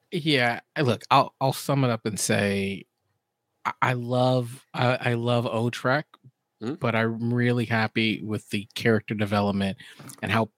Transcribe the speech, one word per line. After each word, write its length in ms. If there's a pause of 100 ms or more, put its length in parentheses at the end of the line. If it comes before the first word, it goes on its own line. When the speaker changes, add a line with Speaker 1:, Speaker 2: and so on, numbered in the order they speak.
(120)
Speaker 1:
yeah, 480 (160)
I, 60
look, 300
I'll, 300
I'll 120
sum 300
it 60
up 160
and 140
say, 680 (800)
I, 160
I 120
love, 800
I, 380
I 40
love 320
O 240
Trek, 340 (560)
Speaker 2:
Mm-hmm. 180
Speaker 1:
but 160
I'm 380
really 320
happy 580
with 280
the 240
character 400
development 600 (440)
and 100
how 260